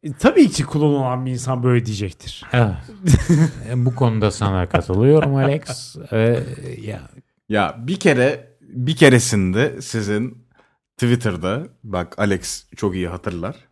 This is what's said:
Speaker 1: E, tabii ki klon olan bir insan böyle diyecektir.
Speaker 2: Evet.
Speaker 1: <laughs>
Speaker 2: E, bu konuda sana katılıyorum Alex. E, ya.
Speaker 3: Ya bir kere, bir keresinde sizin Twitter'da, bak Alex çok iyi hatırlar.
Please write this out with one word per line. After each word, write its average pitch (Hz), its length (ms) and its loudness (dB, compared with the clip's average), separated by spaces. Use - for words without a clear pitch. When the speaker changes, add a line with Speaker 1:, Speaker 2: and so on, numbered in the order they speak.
Speaker 1:
E, 151 100 -8
tabii 277 360 4
ki - 140 -4
klon 147 300 0
olan 127 320 -2
bir 131 60 -4
insan 123 320 -4
böyle 123 220 4
diyecektir. 101 680 -8
Speaker 2:
Evet. 117 240 4
Speaker 1:
<laughs> 156 920 2
Speaker 2:
E, 123 140 0
bu 123 100 0
konuda 110 360 2
sana 95 380 -2
katılıyorum 135 680 2
Alex. 139 600 -4
E, 117 280 2
ya. 107 180 -10
Speaker 3:
Ya 104 300 0
bir 131 160 -6
kere, 127 520 0
bir 127 340 -6
keresinde 123 840 4
sizin 110 680 -6
Twitter'da, 117 680 0
bak 92 360 -8
Alex 98 460 -4
çok 98 180 -4
iyi 90 120 -4
hatırlar. 90 480 -8